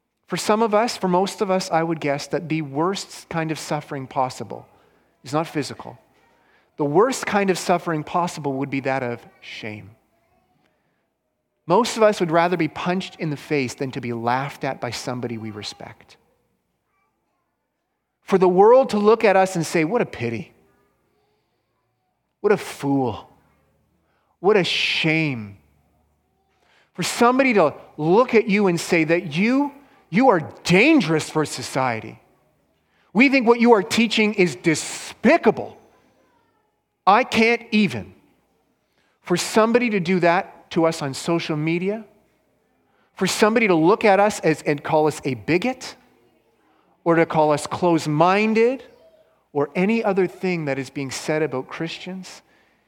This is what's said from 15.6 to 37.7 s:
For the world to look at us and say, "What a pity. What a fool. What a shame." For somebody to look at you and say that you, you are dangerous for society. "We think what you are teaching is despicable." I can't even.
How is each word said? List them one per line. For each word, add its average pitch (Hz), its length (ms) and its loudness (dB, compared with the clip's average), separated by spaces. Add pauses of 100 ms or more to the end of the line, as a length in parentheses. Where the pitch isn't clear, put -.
For - 160 0
the 185 120 4
world 220 400 6
to 214 80 -2
look 220 260 4
at 196 120 4
us 190 200 2
and 165 100 -2
say, 160 200 0
"What 220 160 -2
a 165 40 -2
pity. - 480 -8 (1900)
What 208 100 2
a 196 60 4
fool. 135 720 -4 (1080)
What 208 180 4
a 175 60 4
shame." 143 960 -2 (1400)
For 180 100 -8
somebody 254 500 2
to 160 200 4 (220)
look 202 400 2
at 226 140 4
you 196 180 2
and 170 120 0
say 170 260 0
that 165 280 -2
you, 262 380 0 (380)
you 247 200 4
are 180 120 4 (220)
dangerous 180 680 2
for 156 160 -2
society. 120 760 -6 (920)
"We 254 160 4
think 254 180 2
what 240 140 4
you 233 100 6
are 202 120 6
teaching 220 500 0
is 175 220 0
despicable." 170 1200 0 (1300)
I 214 160 4
can't 226 460 0
even. 123 460 -2 (1040)